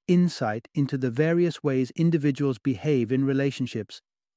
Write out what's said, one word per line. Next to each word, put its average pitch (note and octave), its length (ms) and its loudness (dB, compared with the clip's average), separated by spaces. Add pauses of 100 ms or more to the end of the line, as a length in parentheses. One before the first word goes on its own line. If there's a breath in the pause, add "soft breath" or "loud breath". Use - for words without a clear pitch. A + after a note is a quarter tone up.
insight D#3 640 2
into C#3 240 -2
the B2+ 120 0
various E3 540 0
ways C3 320 0
individuals C#3+ 640 0
behave B2+ 520 0
in C3+ 140 0
relationships, C3+ 760 -2 (380)